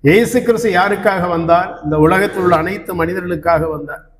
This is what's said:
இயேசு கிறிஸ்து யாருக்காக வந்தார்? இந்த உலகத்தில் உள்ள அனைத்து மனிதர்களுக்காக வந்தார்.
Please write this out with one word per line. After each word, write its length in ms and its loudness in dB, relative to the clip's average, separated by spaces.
இயேசு 420 2
கிறிஸ்து 280 0
யாருக்காக 560 0
வந்தார்? 560 0
இந்த 140 -2
உலகத்தில் 440 2
உள்ள 140 4
அனைத்து 400 -4
மனிதர்களுக்காக 720 -2
வந்தார். 520 -10